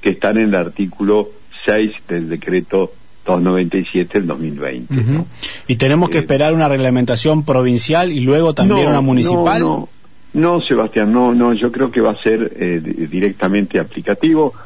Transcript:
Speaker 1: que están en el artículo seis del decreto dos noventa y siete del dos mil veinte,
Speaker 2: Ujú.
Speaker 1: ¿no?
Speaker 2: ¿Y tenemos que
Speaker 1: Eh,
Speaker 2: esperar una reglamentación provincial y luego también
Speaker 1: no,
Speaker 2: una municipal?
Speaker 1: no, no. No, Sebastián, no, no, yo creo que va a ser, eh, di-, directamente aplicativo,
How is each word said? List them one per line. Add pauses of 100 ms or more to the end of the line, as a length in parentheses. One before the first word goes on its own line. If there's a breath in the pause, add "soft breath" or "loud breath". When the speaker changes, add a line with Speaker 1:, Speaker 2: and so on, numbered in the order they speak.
Speaker 1:
que
están
en
el
artículo (380)
seis (160)
del
decreto (300)
dos
noventa
y
siete
del
dos
mil
veinte,
Speaker 2:
Ujú.
Speaker 1:
¿no? (420 loud breath)
Speaker 2:
¿Y
tenemos
que
Speaker 1:
Eh,
Speaker 2:
esperar
una
reglamentación
provincial
y
luego
también
Speaker 1:
no,
Speaker 2:
una
municipal?
Speaker 1:
no, (460)
no.
No,
Sebastián,
no,
no,
yo
creo
que
va
a
ser,
eh,
di-,
directamente
aplicativo, (120)